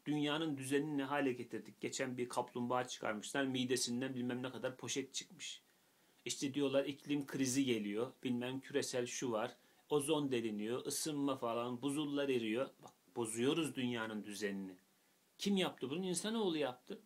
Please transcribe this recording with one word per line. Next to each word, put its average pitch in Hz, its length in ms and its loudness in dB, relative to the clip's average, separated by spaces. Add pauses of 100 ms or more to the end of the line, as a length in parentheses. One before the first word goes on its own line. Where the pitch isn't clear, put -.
Dünyanın 147 500 2
düzenini 143 420 2
ne 139 60 2
hale 139 280 2
getirdik? 117 480 -8
Geçen 127 360 -2
bir 123 120 0
kaplumbağa 123 600 0
çıkarmışlar. 110 560 -2
Midesinden 127 680 0
bilmem 123 280 -2
ne 127 80 -4
kadar 123 260 -6
poşet 135 380 -4
çıkmış. - 480 -10 (600)
İşte 131 300 -2
diyorlar 139 300 4
iklim 143 420 -2
krizi 135 380 2
geliyor. 113 480 2 (100)
Bilmem 123 380 -2
küresel 127 460 0
şu 123 240 -4
var. 113 260 0 (340)
Ozon 147 420 4
deliniyor. 113 540 0
Isınma 143 500 0
falan. 120 460 -2
Buzullar 143 460 0
eriyor. 120 420 2 (120)
Bak - 100 -16 (240)
bozuyoruz 123 580 2
dünyanın 113 500 -2
düzenini. 98 520 -4 (600)
Kim 202 180 2
yaptı 147 340 0
bunu? 180 160 -2
İnsanoğlu 190 500 0
yaptı. - 500 -4